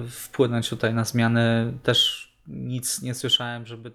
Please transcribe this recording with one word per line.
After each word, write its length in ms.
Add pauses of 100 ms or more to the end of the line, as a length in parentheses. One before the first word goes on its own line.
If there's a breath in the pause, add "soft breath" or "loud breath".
wpłynąć 600
tutaj 240
na 100
zmiany. 720 (100)
Też 460 (180)
nic 540
nie 120
słyszałem, 520
żeby 300